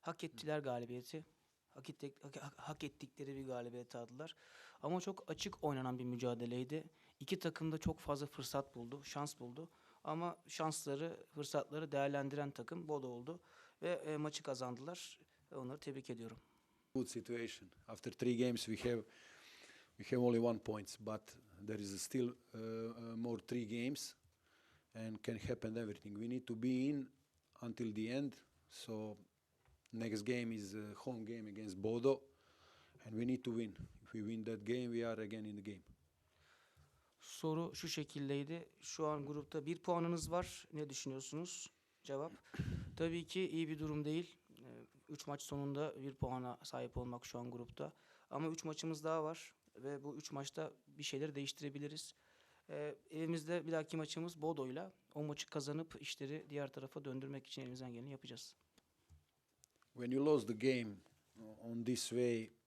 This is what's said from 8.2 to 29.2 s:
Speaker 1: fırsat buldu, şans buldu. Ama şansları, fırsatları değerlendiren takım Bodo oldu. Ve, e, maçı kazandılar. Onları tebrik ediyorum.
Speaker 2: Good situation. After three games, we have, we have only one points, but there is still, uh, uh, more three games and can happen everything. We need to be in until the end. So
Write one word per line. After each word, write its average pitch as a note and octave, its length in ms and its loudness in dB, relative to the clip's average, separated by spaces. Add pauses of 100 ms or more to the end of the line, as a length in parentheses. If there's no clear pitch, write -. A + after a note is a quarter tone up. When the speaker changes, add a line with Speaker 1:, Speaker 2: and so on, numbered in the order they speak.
Speaker 1:
fırsat C#3 480 -2
buldu, B2 280 -8
şans D3 360 -4
buldu. B2+ 300 -8 (340)
Ama E3 340 0 (100)
şansları, D#3 800 0 (100)
fırsatları D3 560 0
değerlendiren C#3 600 4
takım E3 360 -6
Bodo C#3+ 200 2
oldu. B2 320 -6 (420)
Ve, E3 100 0
e, D3+ 260 0
maçı D3+ 260 0
kazandılar. B2+ 760 -4 (360)
Onları C3+ 240 -4
tebrik C3+ 300 -6
ediyorum. A2+ 280 -6 (560)
Speaker 2:
Good B2+ 140 2
situation. A#2 640 -4 (180)
After A2 240 -6
three B2 260 4
games, A#2+ 280 6
we A2 240 2
have, A2+ 140 4 (960)
we A#2 180 2
have B2 120 8
only A#2 120 10
one A#2 200 6
points, G#2+ 400 -2
but A2 220 -2 (460)
there G#2+ 140 0
is G2 200 -4
still, B2 280 2
uh, A#2+ 300 -10
uh, A2+ 580 -4
more A#2 300 0
three B2 180 2
games A#2+ 500 0 (800)
and A2 280 -4
can A#2 140 0
happen A2+ 380 -2
everything. G#2 420 -4
We A2+ 100 -2
need B2+ 200 -2
to A#2 80 0
be B2+ 340 4
in C#3+ 180 2 (540)
until A#2 320 -2
the A2 180 0
end. C#3 220 2 (360)
So G#2+ 480 -4 (760)